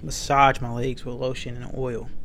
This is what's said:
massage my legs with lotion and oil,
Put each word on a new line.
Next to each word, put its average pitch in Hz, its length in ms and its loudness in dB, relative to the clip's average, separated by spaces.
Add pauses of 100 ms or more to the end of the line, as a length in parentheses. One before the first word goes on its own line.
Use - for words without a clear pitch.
massage 139 580 4
my 120 100 -4
legs 120 340 -4
with 123 100 -6
lotion 127 480 -6
and - 140 -10
oil, 123 340 -4 (140)